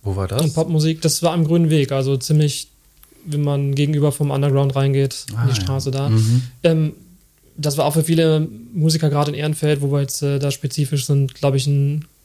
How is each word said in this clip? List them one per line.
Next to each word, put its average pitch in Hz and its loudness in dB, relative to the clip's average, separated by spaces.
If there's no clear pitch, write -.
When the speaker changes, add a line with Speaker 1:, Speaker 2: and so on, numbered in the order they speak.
Speaker 1:
Wo 98 -4
war 95 -4
das? 127 -2
Speaker 2:
und 160 -2
Popmusik. 160 0
Das 160 -2
war 165 2
am 170 2
Grünen 165 2
Weg, 143 2
also 135 0
ziemlich, 151 0
wenn 147 -4
man 143 0
gegenüber 147 2
vom 143 -2
Underground 139 2
reingeht, 139 0
Speaker 1:
Ah, 117 -2
Speaker 2:
in 120 4
die 123 0
Speaker 1:
ja. 101 -2
Speaker 2:
Straße 135 -2
da. 135 -2
Speaker 1:
Mhm. 113 4
Speaker 2:
Ähm, 160 2
das 147 -4
war 143 0
auch 147 -2
für 160 2
viele 160 2
Musiker 160 2
gerade 143 0
in 147 -6
Ehrenfeld, 151 0
wo 139 0
wir 143 0
jetzt, 139 -4
äh, 143 0
da 139 0
spezifisch 139 -4
sind, 139 0
glaub 135 0
ich, 135 0
ein 143 0